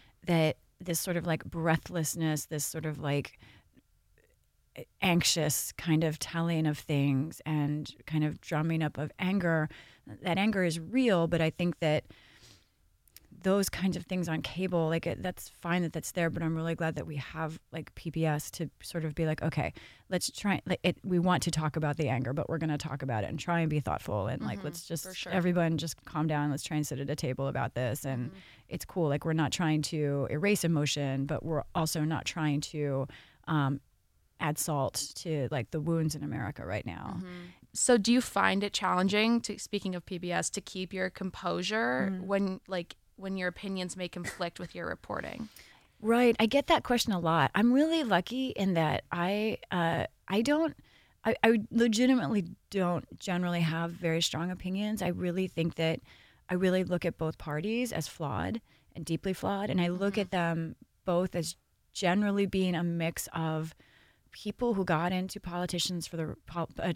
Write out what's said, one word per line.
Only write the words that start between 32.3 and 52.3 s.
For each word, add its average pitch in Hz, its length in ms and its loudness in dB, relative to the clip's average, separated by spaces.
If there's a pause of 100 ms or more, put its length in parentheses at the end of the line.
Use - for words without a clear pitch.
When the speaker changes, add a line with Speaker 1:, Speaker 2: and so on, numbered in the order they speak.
Speaker 1:
to, 139 460 -2 (400)
um, 147 340 2 (580)
add 156 200 -2
salt - 560 -2
to, 147 340 -2
like, - 220 -4
the 156 100 -2
wounds 160 320 2
in 160 100 -6
America - 400 -6
right 98 220 -4
now. - 320 -8
Speaker 2:
Mm-hmm. 180 280 -10 (280)
So - 240 6
do 214 160 4
you 247 80 6
find 190 420 2
it 208 100 -4
challenging 208 680 4
to, 190 160 -8
speaking 190 380 -4
of 175 100 -8
P 180 140 -6
B 175 120 -4
S, 170 200 0
to 196 100 -6
keep 185 320 -8
your 185 160 -2
composure 196 1040 -2
Speaker 1:
Mm. 185 100 -4
Speaker 2:
when, 190 460 0
like, 180 300 -6 (200)
when 190 200 -6
your 180 100 -2
opinions 185 480 -4
may 180 120 -6
conflict 170 520 -6
with 180 140 -10
your 170 140 -8
reporting? - 600 -6 (540)
Speaker 1:
Right. 233 380 6
I 226 80 4
get 277 200 4
that 330 160 6
question 240 300 2
a 180 60 2
lot. 160 340 4
I'm 226 180 6
really 311 320 4
lucky 233 440 2
in 196 260 0
that 160 380 2
I, 202 480 0 (100)
uh, 165 380 2 (200)
I 202 140 2
don't, 302 340 2 (480)
I, 226 200 2
I 226 260 6
legitimately 226 800 4 (240)